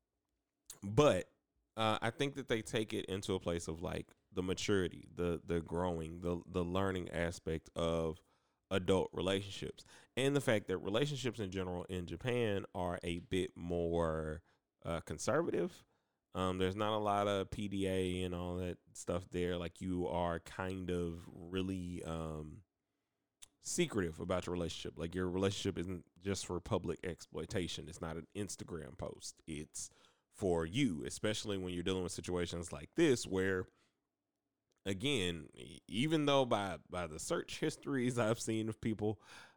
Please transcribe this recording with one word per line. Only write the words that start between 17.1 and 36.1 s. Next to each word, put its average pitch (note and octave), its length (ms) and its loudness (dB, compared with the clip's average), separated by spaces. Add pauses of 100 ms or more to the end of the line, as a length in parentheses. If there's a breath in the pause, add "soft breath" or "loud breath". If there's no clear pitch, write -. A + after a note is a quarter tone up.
of G2 200 2
P G#2 200 -4
D G2 180 0
A F#2 360 2
and F2+ 120 -2
all F2+ 220 -2
that F2+ 200 -2 (160)
stuff F#2 380 -4
there. F2 260 0
Like, E2+ 240 -6
you F2+ 260 0
are E2+ 340 0
kind F#2 500 -6
of E2+ 300 -2 (120)
really, F2+ 720 -4
um, D#2 580 -6 (1040)
secretive F#2 560 0
about F2+ 260 0
your F2 80 -2
relationship. - 460 -4
Like, E2+ 160 -4
your F#2 140 2
relationship G2 500 0
isn't F2 260 -6 (160)
just F#2+ 240 -2
for F2 140 -2
public F2 460 -2
exploitation. D#2+ 800 -6
It's - 140 -12
not E2 160 -4
an D#2+ 180 -10
Instagram F2+ 600 -8
post. - 500 -10
It's - 420 -10 (440 soft breath)
for E2+ 320 2
you, F2+ 400 0
especially G#2+ 520 -2
when F2+ 160 -2
you're F2 100 -2
dealing F#2 200 0
with E2+ 80 -4
situations F2 640 -2
like D2+ 220 -10
this D3+ 300 6
where, F#2+ 400 2 (1200)
again, F#2+ 720 0
e-, A#1+ 320 -16
even D3 380 4